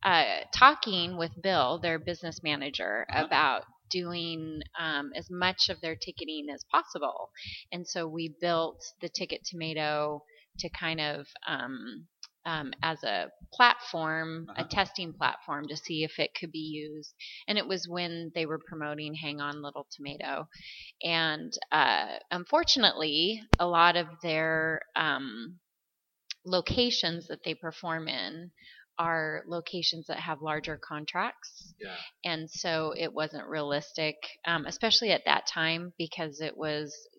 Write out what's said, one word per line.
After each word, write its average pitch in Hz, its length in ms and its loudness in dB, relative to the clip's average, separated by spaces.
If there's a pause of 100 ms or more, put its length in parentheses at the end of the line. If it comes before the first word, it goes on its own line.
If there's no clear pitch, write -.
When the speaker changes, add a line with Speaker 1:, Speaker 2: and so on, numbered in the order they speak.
Speaker 1:
uh, 170 200 8 (320)
talking 190 640 6
with 165 140 0 (120)
Bill, 165 380 4
their 165 180 0
business 165 440 -6
manager, 135 680 -2
Speaker 2:
Uh-huh. 151 140 2
Speaker 1:
about 143 380 4 (280)
doing, 165 680 -4 (180)
um, 147 360 -2
as 160 140 -8
much 180 380 2
of 170 140 -4
their 160 160 -4
ticketing 156 560 -8
as - 180 -12
possible. 151 600 0 (420)
And 175 120 -8
so 165 220 -4
we 160 320 -4
built 170 420 2 (200)
the 170 80 -6
Ticket - 340 -4
Tomato 151 800 -2 (360)
to 170 100 -6
kind 160 320 -2
of, 147 260 -4 (180)
um, 131 600 -6 (400)
um, 151 260 -2 (100)
as 160 220 0
a 98 260 0 (220)
platform, 160 1040 4
a 165 60 -4
Speaker 2:
Uh-huh. 160 100 -4
Speaker 1:
testing 180 420 -2
platform 147 540 -4
to 151 80 -8
see 156 280 -4
if 151 160 -4
it 147 200 0
could 165 140 -10
be 160 60 -8
used. 151 540 -8 (340)
And 208 100 2
it 196 100 0
was 175 200 -2
when 170 460 -4
they 165 120 0
were 151 200 -4
promoting 151 480 -6
Hang 147 280 -6
On 147 200 -4
Little 143 300 -10
Tomato. 143 560 -6 (560)
And, 165 480 0 (200)
uh, 107 460 4 (140)
unfortunately, 180 1120 4 (160)
a 175 80 4
lot 170 300 8
of 170 100 0 (140)
their, 160 600 2 (140)
um, 135 640 -2 (840)
locations 180 840 2
that - 160 -10
they 160 100 -4
perform 160 540 -4
in 156 440 -6 (460)
are 160 500 0
locations 165 600 -4
that 156 140 -4
have 156 200 -4
larger 156 360 -4
contracts. - 1000 -6
Speaker 2:
Yeah. 190 160 -10 (280)
Speaker 1:
And 160 260 -2
so 160 480 -2
it 165 160 -2
wasn't 156 340 -4
realistic, 151 680 -2 (300)
um, 165 200 2
especially 214 460 4
at - 140 4
that - 200 4
time, 165 520 0
because 160 440 -6
it 156 160 -4
was, 151 380 -2 (240)